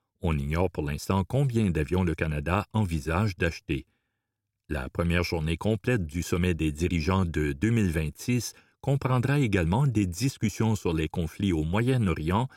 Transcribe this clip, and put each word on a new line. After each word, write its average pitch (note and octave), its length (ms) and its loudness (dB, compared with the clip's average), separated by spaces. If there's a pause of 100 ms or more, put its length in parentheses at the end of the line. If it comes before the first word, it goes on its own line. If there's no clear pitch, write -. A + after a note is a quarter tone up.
(220)
On D#2+ 160 0
ignore D#2 320 0
pour - 140 -6
l'instant F#2 400 -2
combien A#2 480 0
d'avions D#2 320 0
le E2 100 0
Canada D#2+ 600 -2
envisage F2 640 0
d'acheter. D#2 500 -4 (840)
La C2 160 -4
première E2+ 360 0
journée E2 340 -2
complète A2 480 0
du E2 160 -4
sommet F2+ 320 0
des D#2 180 0
dirigeants F2 540 2
de D2+ 280 -2
deux G2+ 180 0
mille G#2+ 180 2
vingt-six D#2+ 640 -2 (280)
comprendra C3+ 580 0
également G2+ 480 2
des A2 180 2
discussions A2 680 0
sur F2 180 -2
les D#2+ 160 -2
conflits F2+ 420 -2
au D#2 120 0
Moyen-Orient G2+ 920 0